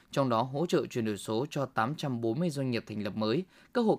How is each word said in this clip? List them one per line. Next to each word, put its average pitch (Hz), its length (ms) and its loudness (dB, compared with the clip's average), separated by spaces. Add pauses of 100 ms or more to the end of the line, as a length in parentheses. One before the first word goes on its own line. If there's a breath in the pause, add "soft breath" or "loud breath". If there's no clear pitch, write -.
trong 135 180 2
đó 117 140 4
hỗ 139 240 -2
trợ 156 200 2
chuyển 117 180 -2
đổi 107 120 0
số 113 340 -2
cho 139 160 -2
tám 120 280 -2
trăm 135 260 -4
bốn 117 200 0
mươi 175 100 0
doanh 135 200 -2
nghiệp 113 160 -2
thành 107 160 -6
lập 101 140 -4
mới. 110 280 2 (300 soft breath)
Các 247 60 2
hộ 214 180 4